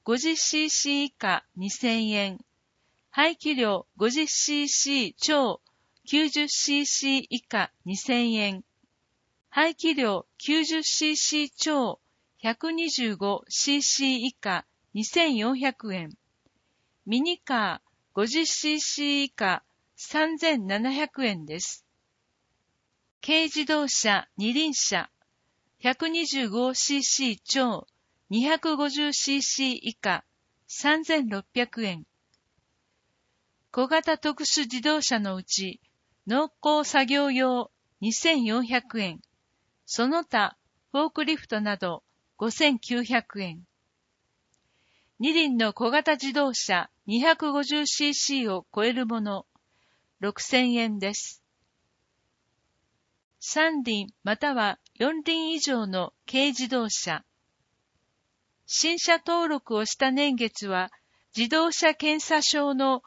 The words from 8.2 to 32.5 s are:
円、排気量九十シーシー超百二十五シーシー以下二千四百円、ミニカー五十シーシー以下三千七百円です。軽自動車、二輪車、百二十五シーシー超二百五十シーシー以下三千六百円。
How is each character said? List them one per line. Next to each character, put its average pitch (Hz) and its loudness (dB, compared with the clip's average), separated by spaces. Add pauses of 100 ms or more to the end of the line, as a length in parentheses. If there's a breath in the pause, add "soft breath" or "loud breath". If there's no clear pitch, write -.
円、 202 -2 (840)
排 311 2
気 330 0
量 214 0 (100)
九 311 2
十 320 -2
シ 311 0
ー 302 -2
シ 302 0
ー 277 -6
超 262 0 (360)
百 233 -4
二 330 -2
十 233 -2
五 202 -2
シ 285 0
ー - 0
シ 269 2
ー - -4
以 262 -6
下 180 -4 (260)
二 214 -4
千 330 2
四 226 0
百 247 -4
円、 165 -8 (960)
ミ 233 2
ニ 339 0
カ 208 -2
ー - -20 (240)
五 202 0
十 302 0
シ 302 0
ー 302 0
シ 285 0
ー - -
以 277 -2
下 190 -2 (320)
三 311 0
千 285 0
七 214 0
百 277 -2
円 185 -2
で 156 -8
す。 - -10 (1400)
軽 320 2
自 302 -2
動 302 2
車、 202 0
二 214 -2
輪 302 0
車、 - -2 (680)
百 262 -2
二 330 -2
十 269 -2
五 247 0
シ 285 0
ー 269 -2
シ 262 0
ー 196 -8
超 247 0 (440)
二 226 2
百 311 0
五 285 0
十 294 -2
シ 277 -2
ー - -2
シ 269 -2
ー - -6
以 - -8
下 180 -4 (440)
三 302 0
千 302 0
六 196 -4 (120)
百 240 -2
円。 170 -6 (1700)